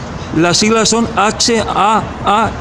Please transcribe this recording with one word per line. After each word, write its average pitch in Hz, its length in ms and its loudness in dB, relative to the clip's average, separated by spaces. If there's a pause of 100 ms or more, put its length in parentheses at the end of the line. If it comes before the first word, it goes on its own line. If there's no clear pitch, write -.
(360)
las 175 200 2
siglas 214 320 2
son 226 180 0 (100)
H 214 440 0
A 208 420 0 (220)
A 214 260 2 (100)